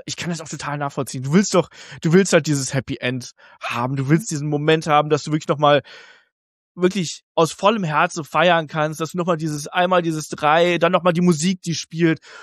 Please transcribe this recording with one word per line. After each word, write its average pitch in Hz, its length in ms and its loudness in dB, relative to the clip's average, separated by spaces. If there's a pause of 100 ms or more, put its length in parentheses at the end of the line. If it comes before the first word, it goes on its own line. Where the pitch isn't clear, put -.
ich - 120 -10
kann - 120 -8
das 160 120 -8
auch - 80 -16
total 147 280 -8
nachvollziehen. 139 460 -6
Du 139 100 -2
willst 196 220 4
doch, 170 140 2 (320)
du 160 120 0
willst 190 200 6
halt 160 140 4
dieses 139 260 -2
Happy 135 260 -4
End 127 320 -6 (300)
haben, 127 340 -4
du 135 140 -2
willst 170 200 2
diesen 151 200 -6
Moment 156 380 0
haben, 147 220 2
dass 147 140 0
du 151 80 -8
wirklich 151 160 -2
noch 151 100 -2
mal 147 240 4 (920)
wirklich 180 480 -2 (100)
aus 165 200 2
vollem 208 320 0
Herzen 156 380 -2
feiern 165 440 2
kannst, 156 340 -4
dass 156 100 -6
du 180 60 -8
noch 175 80 -2
mal 175 120 0
dieses, 151 300 -4
einmal 180 340 0
dieses 160 260 -4
Drei, 170 500 2
dann 165 140 2
noch 175 100 0
mal 175 120 2
die 175 80 0
Musik, 180 420 2
die 165 120 -4
spielt. 160 440 -2 (240)